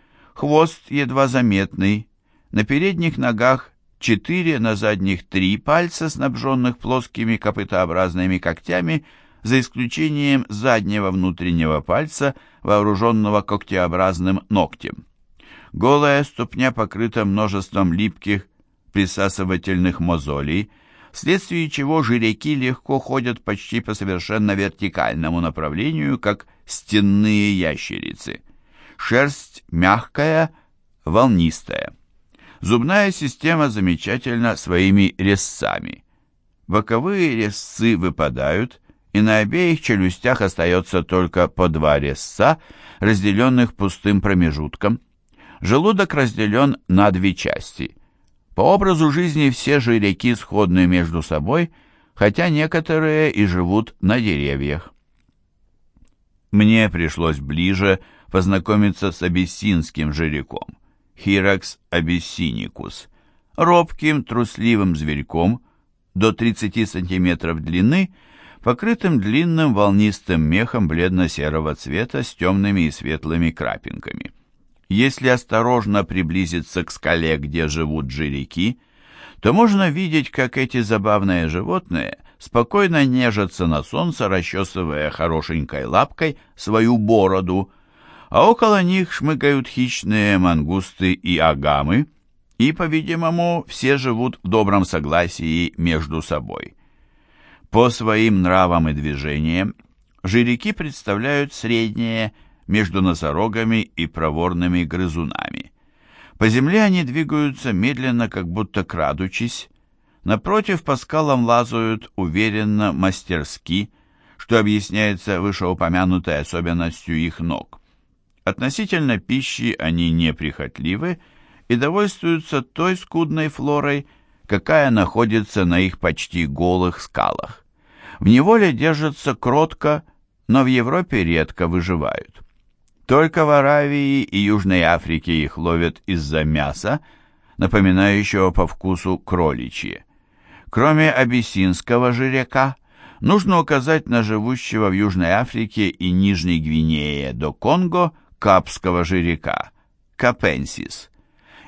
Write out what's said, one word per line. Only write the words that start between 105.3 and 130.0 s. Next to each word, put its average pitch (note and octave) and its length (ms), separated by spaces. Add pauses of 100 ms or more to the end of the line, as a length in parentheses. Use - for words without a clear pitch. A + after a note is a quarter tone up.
По A2 120
земле C#3+ 340
они F#3+ 200
двигаются C#3+ 720
медленно, A#2+ 560
как F#2+ 180
будто F#2+ 360
крадучись. E2 840 (540)
Напротив, F3+ 600
по C#3+ 120
скалам C#3 500
лазают A2+ 720
уверенно, G#2 760
мастерски, F2+ 1000 (460)
что A2+ 220
объясняется G#2 800
вышеупомянутой F2+ 1000
особенностью E2+ 760
их D#2+ 220
ног. - 400 (640)
Относительно C#3+ 720
пищи B2 600
они E2 340
неприхотливы E2 1080 (480)
и B2 80
довольствуются D#3+ 840
той F3 340
скудной D#3+ 540
флорой, C#3+ 580 (380)
какая C#3+ 440
находится G#2+ 760
на F2 140
их F#2 200
почти F2 460
голых F2 560
скалах. - 640 (540)
В - 80
неволе E3+ 440
держатся C#3+ 640
кротко, D3 680 (440)